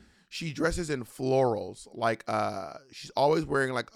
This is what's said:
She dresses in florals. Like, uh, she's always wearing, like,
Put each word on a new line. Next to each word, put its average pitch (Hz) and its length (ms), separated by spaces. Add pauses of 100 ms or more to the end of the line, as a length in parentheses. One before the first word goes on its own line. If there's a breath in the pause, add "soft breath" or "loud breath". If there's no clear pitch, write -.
(320 soft breath)
She 165 200
dresses 165 380
in 127 140
florals. 123 880
Like, 117 340
uh, 101 480 (160)
she's - 200
always 156 340
wearing, 135 300
like, 117 220